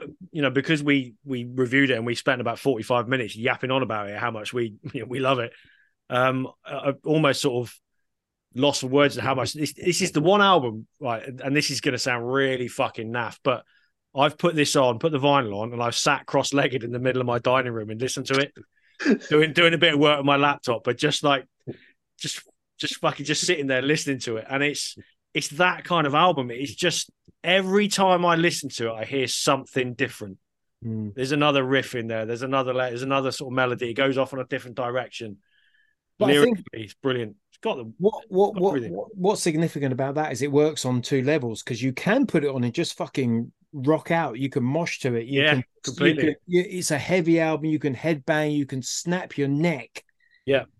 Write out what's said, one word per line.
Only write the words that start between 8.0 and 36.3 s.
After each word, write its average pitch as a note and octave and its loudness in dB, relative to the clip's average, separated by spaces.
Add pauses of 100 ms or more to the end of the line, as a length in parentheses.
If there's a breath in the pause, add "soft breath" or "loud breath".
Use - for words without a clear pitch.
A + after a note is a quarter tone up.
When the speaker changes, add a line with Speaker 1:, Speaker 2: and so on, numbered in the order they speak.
Speaker 1:
lost C#3 0
for C3+ -6
words C3+ 4
at A#2 -6
how C3 0
much B2 -4
this, D3 -6
this F3 -2
is F3+ -2
the D3+ 0
one G3+ 6
album, B2+ 4 (140)
right? A#2+ -6
And, C3 -14
and C#3 -2
this D3 0
is B2+ -6
gonna C3 0
sound A#2+ -2
really C3 0
fucking A2+ -4
naff, A#2 -6
but B2 0 (520)
I've C#3+ 2
put E3+ 2
this D3 2
on, B2 4
put E3 0
the D3 0
vinyl B2+ 2
on, A#2 -8
and A#2+ -4
I've A#2+ -2
sat C#3+ 0
cross-legged C#3 0
in A#2+ -6
the A2+ -4
middle B2+ 0
of B2+ -2
my A#2+ 0
dining B2+ 0
room A2 -8
and A2 -8
listened B2+ -6
to C3+ 2
it, C#3 -4 (720 loud breath)
Speaker 2:
<laughs> - -8
Speaker 1:
doing, D3+ 6
doing E3 6
a E3 2
bit E3 4
of C#3+ 4
work D3 6
on C#3 -2
my C#3+ 6
laptop, C#3+ 0
but A#2+ -2
just, D3+ 0
like, C#3 2 (720 loud breath)
just, - -10 (340)
just - -6
fucking D3 -2
just D3 0
sitting D#3+ 0
there C3 0
listening C#3 0
to A2+ -4
it. A2 -8
And C3+ -2
it's, C#3+ -2 (380 loud breath)
it's D3+ -4
that F3 0
kind E3 2
of C#3 -2
album. D3+ 4
It's A#2+ -8
just - -2 (340)
every F#3+ 2
time F#3 4
I E3+ 4
listen E3 0
to A2+ -4
it, A2+ -6
I A2 -8
hear B2+ -2
something C3 0
different. G#2+ -6 (480)
Speaker 3:
Mm. G#2+ -6
Speaker 1:
There's C3 -2
another D3 2
riff C3 0
in A#2 -4
there. A2+ -4
There's A#2 -6
another C3 -2
le-, B2+ -2
there's A#2+ -8
another C3+ -2
sort C3 -8
of B2+ -4
melody. B2 0
It A2+ -6
goes C3+ 0
off C3 0
on C3+ -8
a B2+ -6
different B2+ -8
direction. A#2+ -8 (840)
Speaker 3:
But G#3 2
I - 8